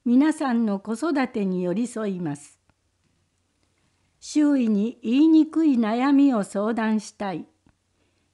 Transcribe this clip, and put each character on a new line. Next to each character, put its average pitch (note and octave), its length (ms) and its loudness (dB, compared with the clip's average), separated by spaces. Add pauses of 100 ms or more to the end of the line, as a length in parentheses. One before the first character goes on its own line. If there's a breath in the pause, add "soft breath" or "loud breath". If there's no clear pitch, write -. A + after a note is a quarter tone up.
皆 C4 280 4
さ D4+ 200 -6
ん A#3 140 0
の G3 140 -4
子 G#3+ 140 -10
育 C#4 340 -2
て G#3 160 -6
に F#3 180 -4
寄 F3+ 100 -2
り A3+ 140 -4
添 A3 240 -8
い F3+ 100 -8
ま D#3 140 -6
す。 - 240 -18 (1600)
周 D4 400 0
囲 A#3+ 100 0
に G#3+ 360 -2
言 A#3+ 180 2
い D#4+ 60 6
に D#4+ 180 6
く D#4 200 0
い C#4+ 80 4
悩 A#3+ 380 0
み C#4 220 4
を G#3 80 0
相 G#3 320 -4
談 A3 240 0
し - 140 -10
た G3 200 -8
い。 D#3 140 -10 (880)